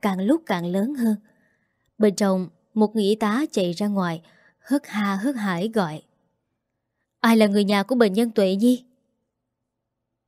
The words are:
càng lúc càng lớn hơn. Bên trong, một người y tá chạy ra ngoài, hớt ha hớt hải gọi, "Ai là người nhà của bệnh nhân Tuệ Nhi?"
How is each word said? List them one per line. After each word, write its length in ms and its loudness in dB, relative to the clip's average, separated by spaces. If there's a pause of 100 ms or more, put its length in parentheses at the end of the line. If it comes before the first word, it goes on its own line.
càng 180 -2
lúc 260 0
càng 200 -4
lớn 300 -2
hơn. 200 0 (840)
Bên 180 2
trong, 340 0 (240)
một 220 2
người 80 0
y 120 2
tá 360 -2
chạy 220 -2
ra 140 -4
ngoài, 340 -2 (380)
hớt 260 -2
ha 300 -4
hớt 200 -4
hải 380 -4
gọi, 280 -4 (1200)
"Ai 180 4
là 100 6
người 160 2
nhà 200 0
của 120 -2
bệnh 180 2
nhân 180 0
Tuệ 240 0
Nhi?" 300 2 (1400)